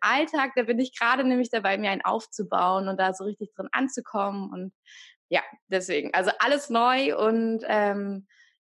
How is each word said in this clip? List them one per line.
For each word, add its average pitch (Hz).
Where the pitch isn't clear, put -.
Alltag, 269
da 240
bin 226
ich 254
gerade 254
nämlich 254
dabei, 196
mir 208
einen 196
aufzubauen 190
und 190
da 185
so 190
richtig 202
drin 185
anzukommen. 202
Und 185
ja, 156
deswegen, 185
also 185
alles 277
neu 254
und, 226
ähm, 202